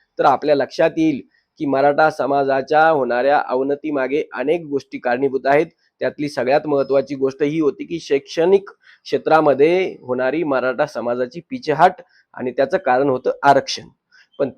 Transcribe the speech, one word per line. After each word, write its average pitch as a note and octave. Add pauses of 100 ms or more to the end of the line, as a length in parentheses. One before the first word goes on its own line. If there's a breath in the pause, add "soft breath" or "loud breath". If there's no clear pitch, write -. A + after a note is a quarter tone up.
(200)
तर E3
आपल्या C#3+
लक्षात D#3+
येईल D#3+ (380)
की D#3+
मराठा C#3+
समाजाच्या C#3
होणाऱ्या C3
अवनतीमागे C#3 (100)
अनेक D3+
गोष्टी C#3+
कारणीभूत B2+
आहेत. D3 (340)
त्यातली C3
सगळ्यात C#3+
महत्त्वाची C#3
गोष्ट C3+
ही D3+
होती D3
की D#3+
शैक्षणिक E3 (360 soft breath)
क्षेत्रामध्ये D#3
होणारी B2+
मराठा C3
समाजाची B2 (100)
पिछेहाट D3+ (320)
आणि B2
त्याचं C3+
कारण C3+
होतं B2+ (120)
आरक्षण. C3+ (520 soft breath)
पण C3+